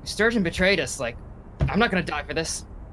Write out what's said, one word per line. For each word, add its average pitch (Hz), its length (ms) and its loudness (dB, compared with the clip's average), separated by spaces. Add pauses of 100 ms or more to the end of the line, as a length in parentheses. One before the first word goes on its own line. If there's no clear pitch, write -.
"Sturgeon 226 380 2
betrayed 185 380 4
us, - 200 -4
like, 120 160 -4 (520)
I'm 143 100 2
not 226 120 6
gonna 185 120 2
die 147 200 -2
for 147 120 -6
this. 160 300 -4 (280)